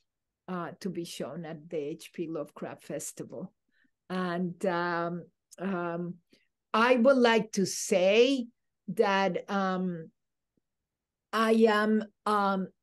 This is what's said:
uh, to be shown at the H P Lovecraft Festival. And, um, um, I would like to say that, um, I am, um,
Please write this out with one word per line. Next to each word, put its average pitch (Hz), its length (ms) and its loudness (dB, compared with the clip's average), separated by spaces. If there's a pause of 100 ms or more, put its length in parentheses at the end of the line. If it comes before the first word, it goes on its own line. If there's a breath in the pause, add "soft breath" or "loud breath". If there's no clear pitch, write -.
(460)
uh, 175 340 -8
to 190 100 -6
be 170 140 -8
shown 160 420 -10
at 156 240 -14
the 170 80 -6
H 151 340 -8
P 165 160 -8
Lovecraft - 560 -10
Festival. - 680 -12 (580)
And, 180 560 -6
um, 170 580 -2 (340)
um, 175 560 -4 (600 soft breath)
I 240 220 4
would 262 200 6
like 226 360 4
to 196 120 0
say 226 800 2 (420)
that, 196 600 0
um, 185 600 -2 (1200)
I 220 200 2
am, 214 520 4 (220)
um, 196 420 0 (140)